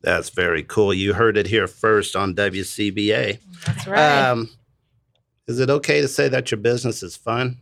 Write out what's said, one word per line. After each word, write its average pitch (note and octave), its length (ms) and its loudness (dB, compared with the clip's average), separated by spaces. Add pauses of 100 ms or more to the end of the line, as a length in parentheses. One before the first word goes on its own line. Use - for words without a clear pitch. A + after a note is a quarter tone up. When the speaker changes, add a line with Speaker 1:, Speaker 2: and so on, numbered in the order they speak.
Speaker 1:
That's E2+ 280 0
very E2+ 340 -2
cool. G2+ 300 2
You G2 200 0
heard G#2+ 240 2
it F#2+ 100 0
here G2 200 0
first G#2+ 480 0
on F#2+ 180 -2
W F#2+ 300 -2
C G#2 260 -4
B G#2 240 -2
A. G#2+ 240 -2 (280)
Speaker 2:
That's - 200 -4
right. D3 440 4
Speaker 1:
Um, A#2 200 -2 (1000)
is A#2+ 120 -4
it C3 100 2
okay D3 320 2
to C#3 60 2
say C#3 220 0
that B2+ 220 -2
your A2+ 80 -2
business A#2+ 440 -2
is F2 140 -14
fun? B2 440 -4